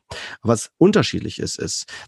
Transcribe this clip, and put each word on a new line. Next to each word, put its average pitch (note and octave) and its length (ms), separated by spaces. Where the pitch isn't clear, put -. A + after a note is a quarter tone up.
Was A2+ 360
unterschiedlich D#3+ 600
ist, - 180
ist, - 280